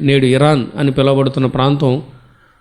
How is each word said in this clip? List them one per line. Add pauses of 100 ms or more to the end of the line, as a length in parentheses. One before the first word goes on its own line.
నేడు
ఇరాన్ (140)
అని
పిలువబడుతున్న
ప్రాంతం, (680)